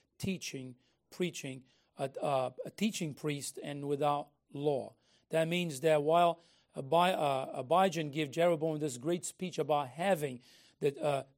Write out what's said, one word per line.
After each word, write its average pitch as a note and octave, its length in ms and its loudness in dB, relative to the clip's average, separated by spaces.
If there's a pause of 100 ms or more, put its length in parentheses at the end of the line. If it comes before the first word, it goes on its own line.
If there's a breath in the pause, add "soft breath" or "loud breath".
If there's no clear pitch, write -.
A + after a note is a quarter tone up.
(180 soft breath)
teaching, C3+ 560 -8 (360)
preaching, C#3 520 -6 (340 soft breath)
a, C3+ 140 -4 (120)
a, C3 300 0 (140)
a - 100 -12
teaching F#3 380 -4
priest C#3+ 500 -6
and C#3+ 240 -6
without C#3+ 400 0 (240)
law." C#3 400 -2 (380 soft breath)
That D#3+ 180 2
means E3 320 -2
that D3+ 220 6
while E3 380 4 (360 soft breath)
Abi-, E3 400 4
uh, C3+ 380 0
Abijah D#3+ 500 2
gave D3 260 -4
Jeroboam D#3+ 500 2
this C3+ 180 -4
great E3+ 260 -4
speech - 340 -8
about D3 300 0
having D3 520 -2 (400 soft breath)
the, C#3+ 220 0
uh, C#3 200 0 (160)